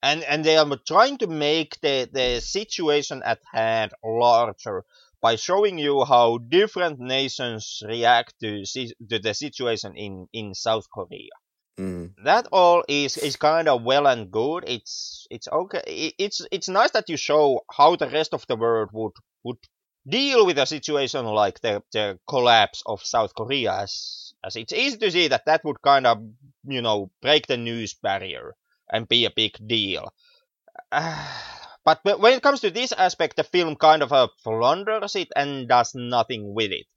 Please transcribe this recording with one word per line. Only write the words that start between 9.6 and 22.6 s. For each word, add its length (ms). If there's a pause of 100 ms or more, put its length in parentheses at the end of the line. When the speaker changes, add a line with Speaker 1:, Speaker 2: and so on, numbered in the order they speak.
Speaker 1:
in, 380
in 220
South 360
Korea. 380 (500)
Speaker 2:
Mm. 340 (100)
Speaker 1:
That 280
all 360
is, 300
is 180
kind 320
of 160
well 240
and 240
good. 340
It's, 640
it's 180
okay. 400
I-, 300
it's, 240 (100)
it's 160
nice 240
that 180
you 80
show 420 (120)
how 240
the 140
rest 240
of 140
the 80
world 380
would, 200 (300)
would 140 (520)
deal 380
with 100
a 80
situation 640
like 340
the, 220 (100)
the 240 (100)
collapse 600